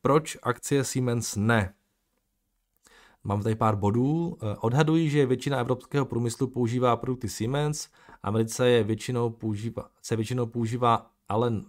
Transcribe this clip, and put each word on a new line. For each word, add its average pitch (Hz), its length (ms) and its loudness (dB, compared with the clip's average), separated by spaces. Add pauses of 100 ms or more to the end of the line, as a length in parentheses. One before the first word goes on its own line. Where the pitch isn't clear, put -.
proč 147 420 2
akcie 131 420 -2
Siemens 120 520 -2
ne? 104 380 2 (1500)
Mám 101 180 -2
tady 110 120 0
pár 110 220 2
bodů. 127 640 0
Eh, 104 180 -4
odhaduji, 156 500 2
že 143 160 4
většina 131 320 0
evropského 123 480 -2
průmyslu 120 400 -2
používá 123 500 2
produkty 127 320 -4
Siemens, 147 600 -2 (340)
Americe 113 460 0
je 120 160 4
většinou 117 460 -2
používa-, 113 580 -6 (140)
se - 140 -4
většinou 120 300 -2
používá 117 640 0 (180)
Allen 110 400 0